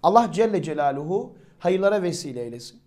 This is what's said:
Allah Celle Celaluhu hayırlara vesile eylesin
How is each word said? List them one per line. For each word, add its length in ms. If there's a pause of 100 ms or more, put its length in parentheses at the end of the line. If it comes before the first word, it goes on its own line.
Allah 300
Celle 300
Celaluhu 720 (220)
hayırlara 440
vesile 400
eylesin 440